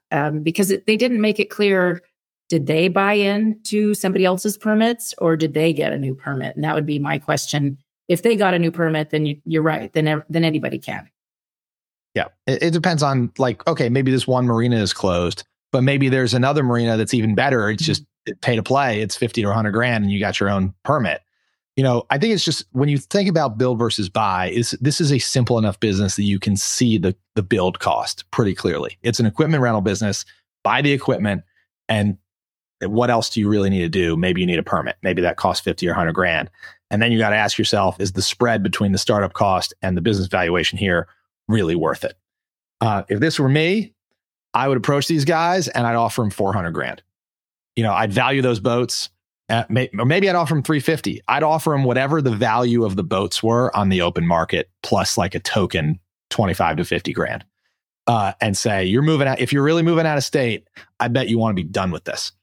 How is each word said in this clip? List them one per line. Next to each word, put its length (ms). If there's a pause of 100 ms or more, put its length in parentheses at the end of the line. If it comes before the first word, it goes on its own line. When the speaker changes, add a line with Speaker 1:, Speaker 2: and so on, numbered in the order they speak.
(120)
Speaker 1:
um, 320
because 260
it, 160
they 120
didn't 240
make 180
it 100
clear. 540 (460)
Did 180
they 200
buy 260
in 500
to 320
somebody 300
else's 340
permits, 580
or 200
did 180
they 180
get 180
a 60
new 160
permit? 420
And 80
that 120
would 100
be 140
my 180
question. 600 (300)
If 120
they 140
got 180
a 60
new 100
permit, 420
then 140
you, 200
you're 160
right. 320
Then 140
ev-, 200
then 160
anybody 340
can. 320 (1040)
Speaker 2:
Yeah. 120 (200)
It, 160
it 120
depends 280
on, 360
like, 280
okay, 220
maybe 240
this 160
one 180
marina 300
is 160
closed, 520 (280)
but 120
maybe 260
there's 240
another 300
marina 340
that's 160
even 200
better. 360
It's 160
just 180 (240)
Speaker 1:
Mm-hmm. 140
Speaker 2:
pay 140
to 80
play. 380
It's 140
fifty 260
to 80
a 40
hundred 180
grand 320
and 80
you 80
got 200
your 100
own 240 (100)
permit. 380 (540)
You 80
know, 260
I 100
think 140
it's 120
just, 260
when 160
you 120
think 280
about 300
build 220
versus 280
buy, 420
is 300
this 220
is 100
a 60
simple 400
enough 220
business 380
that 60
you 140
can 180
see 440
the, 160 (180)
the 80
build 380
cost 500
pretty 240
clearly. 480
It's 180
an 60
equipment 380
rental 180
business. 420 (400)
Buy 200
the 80
equipment, 520 (460)
and 280 (680)
what 240
else 220
do 80
you 100
really 220
need 100
to 80
do? 260
Maybe 260
you 60
need 120
a 40
permit. 380
Maybe 220
that 140
costs 260
fifty 240
or 40
a 40
hundred 180
grand. 360 (420)
And 100
then 100
you 60
gotta 180
ask 220
yourself, 420
is 120
the 100
spread 400
between 300
the 80
startup 340
cost 480
and 160
the 40
business 260
valuation 500
here 300 (400)
really 280
worth 280
it? 100 (680)
Uh, 280
if 100
this 200
were 100
me, 440 (600)
I 140
would 100
approach 300
these 180
guys 420
and 200
I'd 80
offer 280
'em 60
four 240
hundred 180
grand. 300 (760)
You 80
know, 100
I'd 200
value 300
those 160
boats. 500 (400)
At 200
may-, 200 (100)
or 60
maybe 240
I'd 60
offer 200
'em 80
three 160
fifty. 480
I'd 160
offer 300
'em 100
whatever 380
the 100
value 540
of 100
the 80
boats 400
were 320
on 140
the 120
open 240
market, 440 (140)
plus, 340
like, 180
a 40
token 600 (300)
twenty-five 480
to 80
fifty 260
grand, 320 (640)
uh, 320
and 160
say, 300
"You're 160
moving 260
out. 140
If 100
you're 120
really 200
moving 220
out 120
of 60
state, 440 (340)
I 80
bet 180
you 100
wanna 180
be 80
done 280
with 140
this." 260 (120)